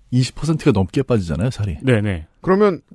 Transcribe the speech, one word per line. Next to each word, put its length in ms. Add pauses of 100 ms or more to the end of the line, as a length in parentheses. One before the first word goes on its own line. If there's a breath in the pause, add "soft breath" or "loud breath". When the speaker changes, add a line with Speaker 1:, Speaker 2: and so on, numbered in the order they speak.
(100)
Speaker 1:
이십 240
퍼센트가 360
넘게 320
빠지잖아요, 480
살이. 300
Speaker 2:
네, 200
네. 260 (140)
Speaker 3:
그러면 400 (140)